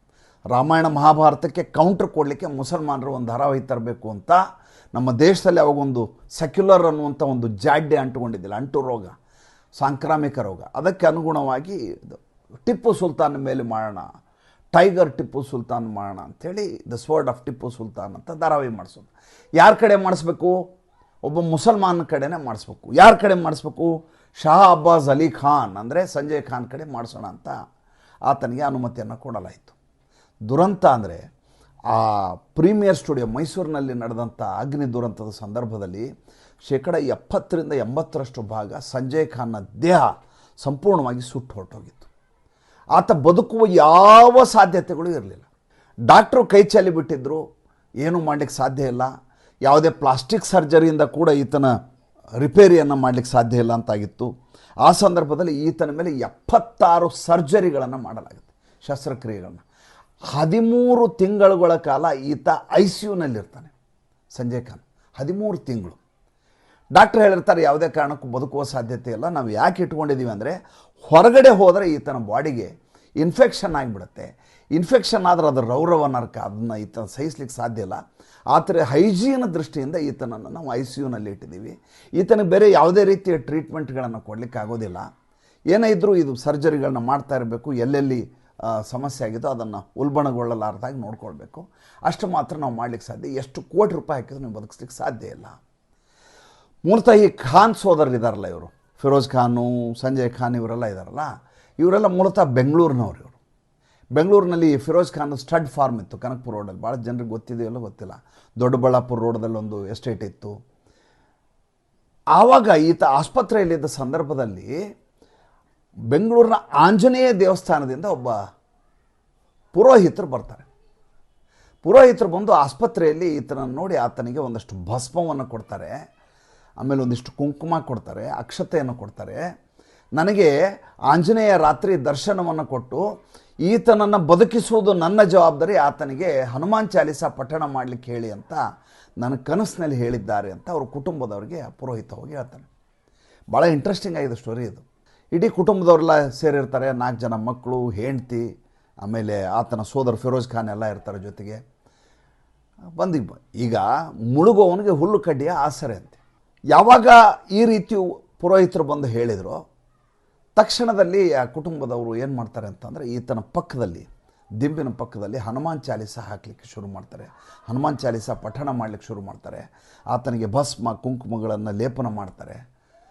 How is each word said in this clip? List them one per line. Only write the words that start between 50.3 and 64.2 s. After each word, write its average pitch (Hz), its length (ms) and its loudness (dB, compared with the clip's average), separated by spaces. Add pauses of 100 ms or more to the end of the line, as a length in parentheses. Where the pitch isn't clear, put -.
ಸರ್ಜರಿಯಿಂದ 160 560 4
ಕೂಡ 147 280 0
ಈತನ 143 360 0 (720)
ರಿಪೇರಿಯನ್ನು 151 580 6
ಮಾಡ್ಲಿಕ್ಕೆ 127 360 0
ಸಾಧ್ಯ 120 260 2
ಇಲ್ಲ 117 160 2
ಅಂತಾಗಿತ್ತು. 113 640 -6 (420)
ಆ 143 140 8
ಸಂದರ್ಭದಲ್ಲಿ 165 720 0
ಈತನ 160 260 -2
ಮೇಲೆ 156 280 -6
ಎಪ್ಪತ್ತಾರು 170 920 2
ಸರ್ಜರಿಗಳನ್ನು 156 880 0
ಮಾಡಲಾಗುತ್ತೆ, - 880 -18
ಶಸ್ತ್ರಕ್ರಿಯೆಗಳನ್ನ. 110 720 -10 (640)
ಹದಿಮೂರು 233 840 2
ತಿಂಗಳುಗಳ 190 680 4
ಕಾಲ 151 300 -2 (140)
ಈತ 143 280 -6 (300)
ಐ 196 100 6
ಸಿ 180 180 -6
ಯುನಲ್ಲಿರ್ತಾನೆ 151 680 -8 (560)